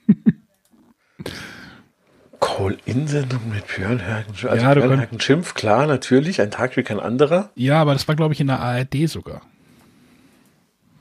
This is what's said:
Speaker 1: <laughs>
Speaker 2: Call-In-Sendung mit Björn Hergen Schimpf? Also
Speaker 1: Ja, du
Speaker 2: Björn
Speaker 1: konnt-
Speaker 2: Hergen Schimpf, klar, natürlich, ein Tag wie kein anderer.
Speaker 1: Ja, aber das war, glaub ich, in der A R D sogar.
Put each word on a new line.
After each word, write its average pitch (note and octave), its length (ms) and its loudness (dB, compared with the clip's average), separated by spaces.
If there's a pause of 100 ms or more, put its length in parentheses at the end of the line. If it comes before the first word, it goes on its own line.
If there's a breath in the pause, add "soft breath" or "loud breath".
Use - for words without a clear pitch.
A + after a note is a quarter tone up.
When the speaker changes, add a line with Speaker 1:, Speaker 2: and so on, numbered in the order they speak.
Speaker 1:
<laughs> - 40 6 (2250 loud breath)
Speaker 2:
Call-In-Sendung B2+ 1080 -4
mit G2+ 180 -6
Björn G#2 320 -4
Hergen G#2+ 360 -8
Schimpf? A2 160 -4
Also A2+ 120 2
Speaker 1:
Ja, C3+ 120 6
du C#3+ 60 6
Speaker 2:
Björn B2+ 100 4
Speaker 1:
konnt- C3+ 100 2
Speaker 2:
Hergen A2+ 180 -8
Schimpf, D#3 360 0
klar, A2 320 2
natürlich, C#3+ 540 2
ein G#2 100 0
Tag - 260 -2
wie A#2+ 60 0
kein G#2+ 160 -4
anderer. D3 560 0
Speaker 1:
Ja, C#3 260 2
aber D3 120 4
das C#3 140 -2
war, D#3 80 0
glaub D#3 160 2
ich, C#3+ 80 -4
in D3 80 2
der C3 140 0
A B2 160 -2
R B2+ 80 -2
D C#3+ 220 -2
sogar. D#2 340 -8 (1600 soft breath)